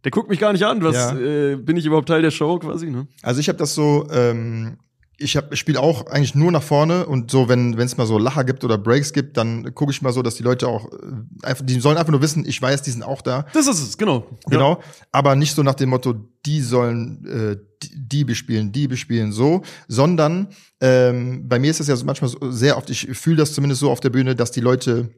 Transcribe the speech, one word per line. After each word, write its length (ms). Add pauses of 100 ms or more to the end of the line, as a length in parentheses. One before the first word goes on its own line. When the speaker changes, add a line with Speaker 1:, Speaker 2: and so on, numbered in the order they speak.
Speaker 1:
„Der 80
guckt 180
mich 100
gar 120
nicht 140
an, 180
was, 120
Speaker 2:
Ja. 220
Speaker 1:
äh, 400
bin 200
ich 80
überhaupt 220
Teil 160
der 80
Show?“ 260
quasi, 320
ne? 180 (140)
Speaker 2:
Also 180
ich 100
hab 100
das 160
so, 360
ähm, 680 (400)
ich 200
hab, 160
ich 80
spiel 160
auch 300
eigentlich 280
nur 160
nach 100
vorne 440
und 260
so, 160
wenn, 300
wenn's 180
mal 100
so 120
Lacher 260
gibt 220
oder 120
Breaks 360
gibt, 240
dann 360
guck 160
ich 120
mal 100
so, 100
dass 140
die 80
Leute 240
auch, 240
äh, 560
einfach, 180
die 140
sollen 180
einfach 140
nur 100
wissen, 240
ich 160
weiß, 200
die 100
sind 120
auch 180
da. 320
Speaker 1:
Das 120
ist 160
es, 160
genau. 300 (160)
Ja. 60
Speaker 2:
Genau, 320 (320)
aber 240
nicht 180
so 80
nach 120
dem 140
Motto, 260 (300)
die 140
sollen, 680
äh, 300 (260)
die, 100 (180)
die 160
bespielen, 480
die 160
bespielen 420
so, 300 (260)
sondern, 640 (320)
ähm, 680
bei 120
mir 120
ist 80
das 80
ja 80
so 100
manchmal 240
so 220
sehr 260
oft, 120
ich 180 (100)
fühl 200
das 160
zumindest 260
so 120
auf 100
der 80
Bühne, 260
dass 160
die 80
Leute 580